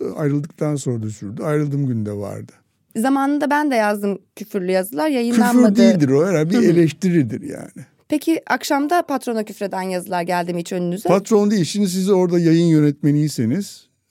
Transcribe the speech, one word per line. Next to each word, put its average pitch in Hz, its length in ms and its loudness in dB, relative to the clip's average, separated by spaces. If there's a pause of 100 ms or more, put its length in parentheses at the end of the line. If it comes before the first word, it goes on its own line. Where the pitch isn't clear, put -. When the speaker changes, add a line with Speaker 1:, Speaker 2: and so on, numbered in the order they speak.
(160)
Speaker 1:
ayrıldıktan 147 600 -4
sonra 120 260 -4
da 107 80 -6
sürdü. 104 320 -12
Ayrıldığım 151 440 -2
günde 110 260 -4
vardı. 104 400 -10 (440)
Speaker 2:
Zamanında 277 540 0
ben 294 200 0
de 262 40 0
yazdım 208 440 0 (180)
küfürlü 185 360 -6
yazılar, 226 360 -2
yayınlanmadı. 240 680 4
Speaker 1:
Küfür 226 160 8
değildir 160 180 4
o, 139 180 4
herhalde 165 240 0
bir 202 60 2
Speaker 2:
Hı 240 40 4
hı. 233 40 4
Speaker 1:
eleştiridir 165 760 2
yani. - 460 -14 (220)
Speaker 2:
Peki 302 380 -2
akşamda 294 560 0
patrona 240 420 -4
küfreden 190 380 -8
yazılar 180 400 -4
geldi 175 320 -2
mi 175 60 -2
hiç 170 120 -10
önünüze? 180 360 -4
Speaker 1:
Patron 202 420 2
değil. 202 140 2
Şimdi 202 240 -2
siz 185 220 -2
orada 180 280 2
yayın 165 280 4
yönetmeniyseniz 147 1200 0 (240)